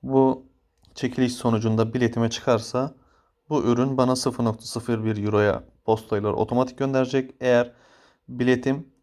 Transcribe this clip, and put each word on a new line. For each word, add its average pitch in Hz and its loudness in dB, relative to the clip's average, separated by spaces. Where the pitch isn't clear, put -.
Bu 131 2
çekiliş 123 -2
sonucunda 113 0
biletime 117 0
çıkarsa 123 -2
bu 151 0
ürün 123 0
bana 127 2
sıfır 127 -4
nokta 113 -4
sıfır 113 -6
bir 107 -2
euroya 104 2
postayla 107 -2
otomatik 123 -2
gönderecek. 131 -2
Eğer 120 2
biletim 127 0